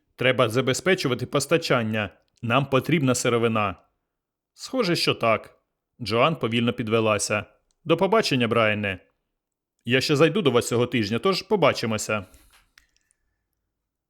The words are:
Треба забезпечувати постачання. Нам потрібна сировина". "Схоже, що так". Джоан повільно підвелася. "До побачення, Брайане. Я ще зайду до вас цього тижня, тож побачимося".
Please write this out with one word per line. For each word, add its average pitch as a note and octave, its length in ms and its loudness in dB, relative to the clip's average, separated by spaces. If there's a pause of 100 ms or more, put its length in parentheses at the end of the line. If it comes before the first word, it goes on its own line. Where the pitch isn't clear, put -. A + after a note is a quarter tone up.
(160)
Треба B2 320 2
забезпечувати B2+ 800 -2
постачання. B2 840 -2 (320)
Нам B2 240 0
потрібна C3+ 480 0
сировина". A2+ 640 0 (800)
"Схоже, F#3+ 420 -2
що - 180 0
так". A2 420 -2 (460)
Джоан A#2+ 340 0
повільно A#2 360 0
підвелася. G#2+ 720 -2 (400)
"До D#3+ 120 2
побачення, F3 520 2
Брайане. G#2 500 0 (840)
Я B2+ 160 2
ще D3 160 0
зайду D#3+ 260 4
до C#3 80 2
вас A#2 180 2
цього A#2+ 180 0
тижня, A2+ 320 -2
тож F#3 240 -2
побачимося". A2+ 840 0 (1900)